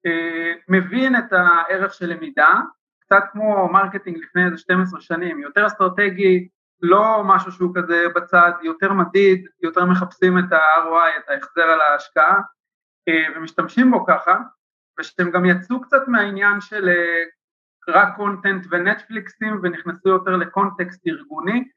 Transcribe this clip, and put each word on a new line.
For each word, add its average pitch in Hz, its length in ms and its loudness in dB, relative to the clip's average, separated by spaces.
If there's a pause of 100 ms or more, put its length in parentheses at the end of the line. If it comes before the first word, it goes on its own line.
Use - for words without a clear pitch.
אה, 165 480 -4 (160)
מבין 208 460 0
את 233 180 -2
הערך 180 600 2
של 180 120 -10
למידה, 160 480 2 (480)
קצת 196 300 2
כמו 208 400 0
מרקטינג 190 460 -6
לפני 180 280 -2
איזה 170 120 -2
שתים 185 240 -2
עשרה 185 200 -6
שנים, 170 380 -8
יותר 202 280 -2
אסטרטגי, 185 800 0 (340)
לא 208 440 2
משהו 185 260 2
שהוא 180 240 -4
כזה 170 300 0 (100)
בצד, 175 360 4 (100)
יותר 165 320 -4
מדיד, 190 540 2 (140)
יותר 175 240 0
מחפשים 185 540 2
את 180 140 -2
ה-R 160 340 4
O 165 40 -4
I, 165 280 2
את - 100 -16
ההחזר 139 320 -4
על 160 200 2
ההשקעה, 156 540 2 (720)
אה, 160 180 0 (100)
ומשתמשים 165 560 0
בו 196 140 0
ככה, 180 320 2 (640)
ושהם 175 320 -4
גם 180 140 0
יצאו 185 360 0
קצת 269 260 0
מהעניין 202 540 0
של, 196 280 -4
אה, 170 340 0 (640)
רק 202 280 2
קונטנט 196 540 -4
ונטפליקסים, 208 960 -6
ונכנסו 175 460 -4
יותר 185 260 0
לקונטקסט 180 720 -4
ארגוני 165 560 -6 (140)